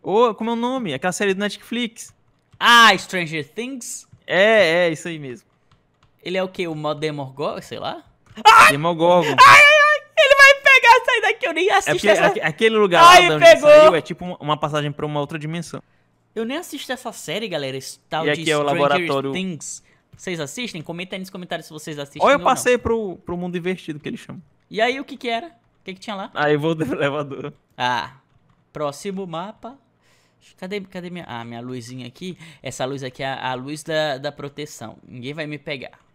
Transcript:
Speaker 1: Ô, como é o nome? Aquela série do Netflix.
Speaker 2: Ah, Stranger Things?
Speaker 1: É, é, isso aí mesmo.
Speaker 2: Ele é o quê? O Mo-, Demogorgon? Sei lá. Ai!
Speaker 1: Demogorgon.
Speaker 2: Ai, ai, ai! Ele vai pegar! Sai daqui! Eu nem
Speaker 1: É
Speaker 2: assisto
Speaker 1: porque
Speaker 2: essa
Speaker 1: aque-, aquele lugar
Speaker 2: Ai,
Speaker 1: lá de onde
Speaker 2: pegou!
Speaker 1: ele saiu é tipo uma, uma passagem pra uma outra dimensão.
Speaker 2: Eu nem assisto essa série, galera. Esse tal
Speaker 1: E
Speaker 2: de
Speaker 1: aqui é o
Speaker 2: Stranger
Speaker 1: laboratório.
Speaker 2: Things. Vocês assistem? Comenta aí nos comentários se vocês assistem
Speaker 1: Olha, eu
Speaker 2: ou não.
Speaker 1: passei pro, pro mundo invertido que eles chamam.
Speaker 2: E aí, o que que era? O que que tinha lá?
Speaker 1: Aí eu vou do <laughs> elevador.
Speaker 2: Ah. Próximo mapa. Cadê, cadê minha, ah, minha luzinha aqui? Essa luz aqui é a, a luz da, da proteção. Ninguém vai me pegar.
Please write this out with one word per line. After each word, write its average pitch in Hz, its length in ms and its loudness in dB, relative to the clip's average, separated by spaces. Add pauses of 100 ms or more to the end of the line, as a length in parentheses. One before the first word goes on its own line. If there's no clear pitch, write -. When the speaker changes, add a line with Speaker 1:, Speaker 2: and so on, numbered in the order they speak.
Speaker 1:
Ô, 214 320 0
como 220 160 -8
é - 40 -4
o - 20 -4
nome? 240 380 -6
Aquela 180 180 -6
série 196 220 -2
do 185 60 -6
Netflix. 220 760 -10 (440)
Speaker 2:
Ah, 226 380 6
Stranger 160 560 -8
Things? 247 540 -14 (200)
Speaker 1:
É, 180 600 2
é, 165 40 0
isso 156 180 -10
aí 165 100 -12
mesmo. 127 280 -16 (760)
Speaker 2:
Ele 180 160 -6
é 185 40 -2
o 190 60 -6
quê? 185 180 -8
O 165 80 -8
Mo-, 151 200 -6
Demogorgon? 143 640 -8
Sei - 180 -16
lá. - 260 -10 (400)
Ai! - 280 8
Speaker 1:
Demogorgon. 165 580 2
Speaker 2:
Ai, 139 60 -2 (240)
ai, - 0 -
ai! 587 400 6 (180)
Ele 571 180 4
vai 554 260 8
pegar! 494 420 6
Sai 480 160 0
daqui! 427 260 -2
Eu 339 60 -4
nem 330 160 -2
Speaker 1:
É 415 60 0
Speaker 2:
assisto - 180 0
Speaker 1:
porque 208 160 0
Speaker 2:
essa 214 180 2
Speaker 1:
aque-, 202 140 -2
aquele 220 360 0
lugar 208 280 4
Speaker 2:
Ai, 359 180 10
Speaker 1:
lá 349 60 2
de 311 60 0
onde 302 100 2
Speaker 2:
pegou! 302 260 8
Speaker 1:
ele 302 100 12
saiu 311 160 8
é 151 40 0
tipo 175 240 -14
uma, 180 160 -10
uma 147 160 -2
passagem 147 340 -4
pra 143 140 -10
uma 147 160 -6
outra 143 180 -8
dimensão. 156 440 -12 (520)
Speaker 2:
Eu 226 100 -8
nem 254 120 -8
assisto 330 340 -14
essa 247 220 -10
série, 202 360 -10
galera. 143 280 -8
Esse - 220 -16 (100)
tal 160 180 -6
Speaker 1:
E 147 60 -2
Speaker 2:
de 151 100 -4
Speaker 1:
aqui 156 80 -4
é 151 60 0
o 147 60 0
Speaker 2:
Stranger 143 200 -2
Speaker 1:
laboratório. 143 500 -2
Speaker 2:
Things. 185 520 -12 (320)
Vocês 175 240 -12
assistem? 196 420 -12
Comenta 175 320 -14
aí 190 60 -12
nos 185 100 -16
comentários 175 360 -12
se - 60 -20
vocês 156 260 -14
assistem 147 240 -10
Speaker 1:
Olha, 226 100 4
eu 285 60 2
Speaker 2:
ou - 0 -
não. 175 80 -8
Speaker 1:
passei 247 320 0
pro, 226 400 -6
pro - 180 -10
mundo 175 200 -8
invertido 170 440 -8
que - 80 -12
eles - 120 -12
chamam. 147 220 -20 (280)
Speaker 2:
E 175 100 -10
aí, 247 180 -2
o 285 60 -12
que 269 120 -18
que 247 120 -12
era? 233 200 -8
O - 360 -20
que 190 100 -16
que 190 60 -20
tinha 208 160 -12
lá? 196 180 -14
Speaker 1:
Aí 147 200 0
eu 147 60 -2
vou 160 140 -2
do 156 100 -6
<laughs> - 60 -8
elevador. 143 640 -6 (240)
Speaker 2:
Ah. 123 400 -6 (560)
Próximo 185 540 -10
mapa. 196 520 -16 (760)
Cadê, 202 240 -12
cadê 185 300 -14
minha, 175 180 -14
ah, 117 160 -12
minha 117 160 -14
luzinha 123 460 -14
aqui? 165 300 -16 (260)
Essa 135 220 -10
luz 135 180 -8
aqui 131 200 -12
é 135 40 -6
a, 127 240 -8
a 131 40 -8
luz 139 280 -12
da, 156 360 -4
da 139 140 -10
proteção. 139 640 -16 (100)
Ninguém 123 280 -14
vai 156 120 -10
me 147 120 -12
pegar. 139 400 -14 (160)